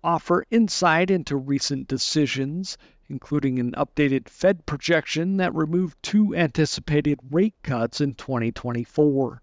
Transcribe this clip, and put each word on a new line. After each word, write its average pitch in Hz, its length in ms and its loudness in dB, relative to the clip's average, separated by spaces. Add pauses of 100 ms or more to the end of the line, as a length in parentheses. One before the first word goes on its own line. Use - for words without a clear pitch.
offer 170 480 0
insight 185 580 4
into 170 260 0
recent 135 520 -2
decisions, 143 920 -2 (320)
including 139 480 -2
an 120 140 -2
updated 139 580 -2
Fed 185 380 0
projection 165 680 0
that 180 180 0
removed 165 480 -2
two 208 320 2
anticipated 147 840 0 (100)
rate 190 320 2
cuts 120 360 -4
in 143 140 0
twenty 117 380 -4
twenty-four. 123 920 0